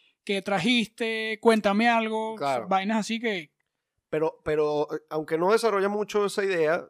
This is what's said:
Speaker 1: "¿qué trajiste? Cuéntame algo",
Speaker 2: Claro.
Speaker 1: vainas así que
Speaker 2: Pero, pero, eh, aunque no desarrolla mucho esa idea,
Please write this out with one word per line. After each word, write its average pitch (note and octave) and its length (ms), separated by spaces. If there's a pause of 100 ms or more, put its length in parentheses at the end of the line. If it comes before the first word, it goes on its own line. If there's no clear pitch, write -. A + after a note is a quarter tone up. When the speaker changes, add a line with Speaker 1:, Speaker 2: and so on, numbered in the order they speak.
(240)
Speaker 1:
"¿qué G3 180
trajiste? A3 960
Cuéntame A3 480
algo", A3 480
Speaker 2:
Claro. C3+ 320
Speaker 1:
vainas G3 300
así A3+ 200
que G#3 320 (600)
Speaker 2:
Pero, D#3 340
pero, D3+ 500
eh, D#3 60 (100)
aunque D#3 280
no F3+ 140
desarrolla G3+ 360
mucho G#3 380
esa G3 180
idea, E3+ 460